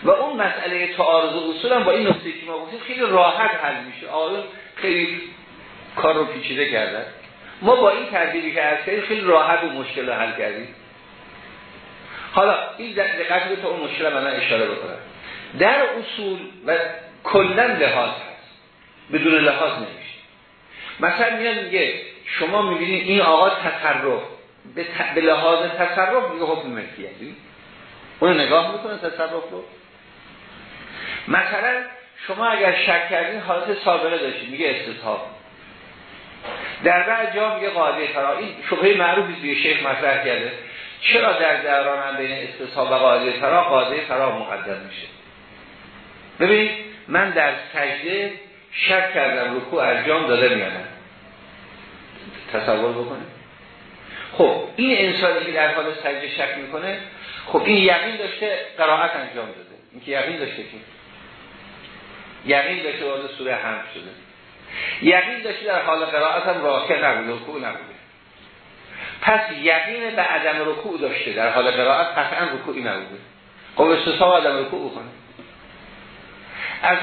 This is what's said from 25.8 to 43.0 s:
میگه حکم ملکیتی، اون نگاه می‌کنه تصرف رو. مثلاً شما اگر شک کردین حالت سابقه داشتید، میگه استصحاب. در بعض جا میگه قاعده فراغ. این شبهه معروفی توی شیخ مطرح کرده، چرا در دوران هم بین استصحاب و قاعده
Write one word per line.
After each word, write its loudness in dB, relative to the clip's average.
میگه -4
حکم -2
ملکیتی، -12
اون 4
نگاه 4
می‌کنه -6
تصرف -6
رو. -12
مثلاً 0
شما -2
اگر 2
شک 2
کردین -2
حالت -2
سابقه 2
داشتید، -6
میگه -2
استصحاب. -6
در 4
بعض -2
جا 0
میگه -4
قاعده 0
فراغ. -2
این -8
شبهه 4
معروفی 2
توی -2
شیخ 2
مطرح 0
کرده، -2
چرا 4
در 2
دوران 2
هم -6
بین -4
استصحاب -4
و 4
قاعده 4